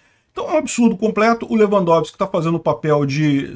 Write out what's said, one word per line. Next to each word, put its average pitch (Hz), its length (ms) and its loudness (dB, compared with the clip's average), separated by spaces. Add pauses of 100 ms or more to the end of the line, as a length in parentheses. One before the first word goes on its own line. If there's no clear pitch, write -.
(320)
Então - 160 -8
é 370 60 -4
um 320 60 2
absurdo 240 360 0
completo, 226 540 0
o 233 60 -2
Lewandowski 190 600 2
tá 196 120 -4
fazendo 170 280 -2
o 165 40 -2
papel 151 440 0
de 143 520 -2